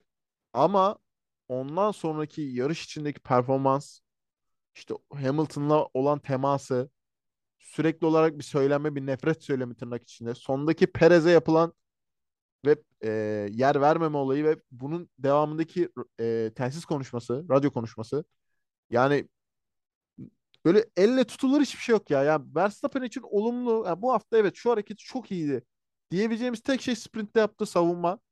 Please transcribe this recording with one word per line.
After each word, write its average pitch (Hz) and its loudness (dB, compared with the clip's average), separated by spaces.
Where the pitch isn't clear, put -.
Ama 190 2
ondan 147 -2
sonraki 156 -6
yarış 135 -4
içindeki 147 -10
performans, 135 0
işte - -12
Hamilton'la 143 -2
olan 143 0
teması, 135 -2
sürekli 160 -2
olarak 160 2
bir 131 -10
söyleme, 143 0
bir 135 -8
nefret 147 -2
söylemi 127 -4
tırnak 120 -10
içinde. 120 -10
Sondaki 147 -2
Perez'e 170 6
yapılan 165 4
ve, 147 4
e, 113 -2
yer 135 2
vermeme 156 2
olayı 139 0
ve 156 2
bunun 143 -10
devamındaki, 151 0
e, 113 -2
telsiz 131 -6
konuşması, 135 -6
radyo 139 2
konuşması. 117 -8
Yani 131 2
böyle 185 6
elle 240 4
tutulur 269 0
hiçbir - -4
şey 240 0
yok 208 0
ya. 139 2
Ya 151 2
Verstappen 214 -2
için 254 -10
olumlu, 233 -2
ya 175 -4
bu 254 0
hafta 226 0
evet 202 2
şu 233 -2
hareketi 214 -4
çok - -10
iyiydi 147 -2
diyebileceğimiz 226 -2
tek 262 -2
şey 247 -2
sprintte - -4
yaptığı 214 0
savunma. 175 0